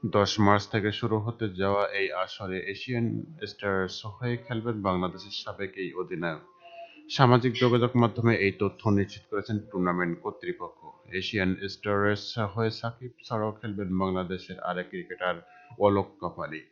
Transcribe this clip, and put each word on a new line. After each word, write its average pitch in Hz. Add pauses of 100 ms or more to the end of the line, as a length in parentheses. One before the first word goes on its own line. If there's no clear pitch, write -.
দশ 101 (140)
মার্চ 101 (100)
থেকে 107
শুরু 110
হতে 113 (160)
যাওয়া 101 (160)
এই 95 (160)
আসরে 92 (160)
এশিয়ান 117 (420)
স্টারস 95 (200)
হয়ে 120 (100)
খেলবেন 113 (120)
বাংলাদেশের 92
সাবেক 98 (120)
এই 87 (120)
অধিনায়ক। 85 (680)
সামাজিক 123 (100)
যোগাযোগ 120
মাধ্যমে 113 (120)
এই 98
তথ্য 98
নিশ্চিত 101
করেছেন 104 (120)
টুর্নামেন্ট 90
কর্তৃপক্ষ। 90 (400)
এশিয়ান 92 (220)
স্টারস 101 (300)
হয়ে 113
সাকিব 117 (120)
ছাড়াও 107
খেলবেন 101 (120)
বাংলাদেশের 92 (120)
আরেক 90
ক্রিকেটার 90 (440)
অলোক 101 (100)
কাপালি। 78 (100)